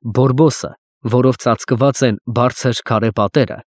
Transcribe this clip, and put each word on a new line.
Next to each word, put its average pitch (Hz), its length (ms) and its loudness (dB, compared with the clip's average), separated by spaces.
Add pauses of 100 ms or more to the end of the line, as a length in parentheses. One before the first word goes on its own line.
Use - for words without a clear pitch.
բորբոսը, 127 680 0 (340)
որով 123 340 2
ծածկված 123 640 0
են 117 240 0
բարձր 120 560 -2
քարե 113 300 0
պատերը 104 560 0